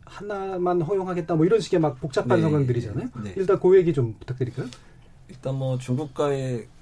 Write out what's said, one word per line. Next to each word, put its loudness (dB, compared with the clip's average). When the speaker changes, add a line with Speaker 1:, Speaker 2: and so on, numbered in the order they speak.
Speaker 1:
하나만 -4
허용하겠다 -2
뭐 4
이런 4
식의 0
막 0
복잡한 0
Speaker 2:
네. 4
Speaker 1:
상황들이잖아요. 0
Speaker 2:
네. -10
Speaker 1:
일단 2
그 6
얘기 4
좀 0
부탁드릴까요? -6
Speaker 2:
일단 -8
뭐 -2
중국과의 -2